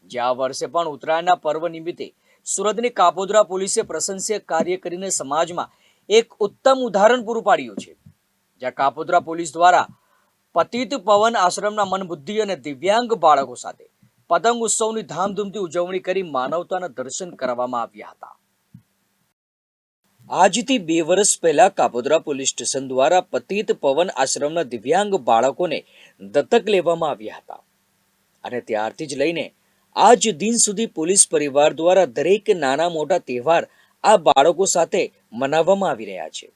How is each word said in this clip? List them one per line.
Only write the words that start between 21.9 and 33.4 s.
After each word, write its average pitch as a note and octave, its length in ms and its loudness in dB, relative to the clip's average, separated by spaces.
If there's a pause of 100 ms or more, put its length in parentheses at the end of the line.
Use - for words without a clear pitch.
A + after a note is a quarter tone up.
પોલીસ C3+ 300 -4
સ્ટેશન C3 380 -8
દ્વારા C#3 340 2
પતિત G3 500 -6
પવન E3 380 0
આશ્રમના D3 540 -2
દિવ્યાંગ C#3+ 540 -2
બાળકોને C3+ 640 0 (420)
દત્તક C#3 480 0
લેવામાં E3 400 0
આવ્યા G#2+ 280 -10
હતા - 240 -20 (840)
અને A#2 180 -8
ત્યારથી A2+ 440 -4
જ C#3+ 120 -10
લઈને D3+ 280 -2 (500)
આજ A3+ 360 6
દિન G#3 260 -2
સુધી G#3+ 280 0
પોલીસ F3 360 0 (100)
પરિવાર D3 420 2
દ્વારા F3 320 4
દરેક D#3+ 500 0
નાના D3+ 340 0
મોટા E3 280 -2
તહેવાર B2+ 460 0 (400)